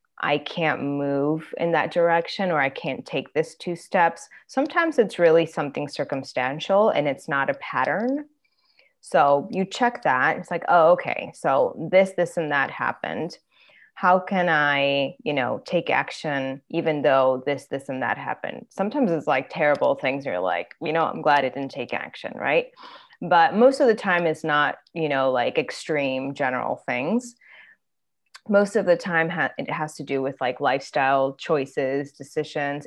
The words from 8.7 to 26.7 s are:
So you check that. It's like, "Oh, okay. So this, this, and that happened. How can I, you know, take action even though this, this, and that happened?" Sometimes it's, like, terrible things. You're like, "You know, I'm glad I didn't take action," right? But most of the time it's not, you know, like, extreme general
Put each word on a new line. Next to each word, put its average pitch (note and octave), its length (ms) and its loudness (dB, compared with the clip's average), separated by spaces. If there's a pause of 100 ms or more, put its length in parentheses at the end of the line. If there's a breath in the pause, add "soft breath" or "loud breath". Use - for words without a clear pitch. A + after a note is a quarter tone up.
So C#3+ 520 4
you F#3 120 0
check B3 380 -2
that. C#3 360 2
It's F3+ 120 -12
like, E3+ 180 -4
"Oh, E3 240 8
okay. - 440 0
So C3+ 400 2 (160)
this, F#3+ 240 4
this, E3+ 200 -2
and D#3+ 140 -2
that C#3+ 220 0
happened. - 680 -6 (560 soft breath)
How F#3 240 4
can F#3 300 0
I, C#3 720 2
you D3 120 -2
know, A#2+ 320 -2
take E3+ 240 -2
action C#3 800 -4
even D#3 320 -2
though C3 440 4
this, C#3+ 200 -4
this, C#3 240 -8
and C3 120 -6
that A2+ 160 -2
happened?" - 520 -10
Sometimes A3 420 0
it's, D3+ 140 -2
like, C#3 240 0
terrible C#3+ 460 2
things. C#3 280 -4
You're F#2+ 160 -4
like, F2 400 -4
"You D#3 140 -4
know, D#3+ 100 2
I'm - 180 -4
glad C#3+ 220 4
I B2+ 60 -2
didn't C#3 200 -8
take A#2+ 220 -8
action," - 420 -10
right? C#3+ 340 0 (520 loud breath)
But E3 340 4
most B3+ 260 4
of C#4 80 6
the G#3+ 60 4
time F3 320 0
it's D#3 180 -2
not, D3 340 2 (160)
you D#3+ 140 -2
know, C3+ 220 2
like, B2 280 0
extreme C#3 760 -4
general B2+ 420 -2 (100)